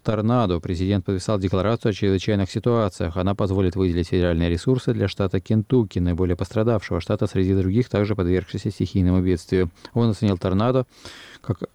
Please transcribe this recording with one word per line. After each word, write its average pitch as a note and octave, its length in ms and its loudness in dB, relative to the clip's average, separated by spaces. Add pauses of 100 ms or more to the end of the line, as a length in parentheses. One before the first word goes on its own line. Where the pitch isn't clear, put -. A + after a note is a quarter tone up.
торнадо. G#2+ 560 0
Президент F#2 460 -2
подписал G2+ 340 -2
декларацию G2 500 0
о G#2 40 0
чрезвычайных G2 580 0
ситуациях. G#2 680 -2
Она F#2 160 0
позволит F#2+ 420 0
выделить F2 340 0
федеральные E2+ 420 2
ресурсы B2 420 0
для G#2 140 0
штата G2 320 -2
Кентукки, A2 580 0
наиболее F2 380 0
пострадавшего G#2+ 680 -2
штата G#2+ 240 -2
среди F#2+ 300 0
других, G2 340 0
также G#2 260 0
подвергшихся F#2 540 -2
стихийному F#2 520 0
бедствию. F2+ 500 0 (240)
Он A#2 160 2
оценил G2+ 260 0
торнадо A2+ 480 0 (560)
как - 220 -6 (120)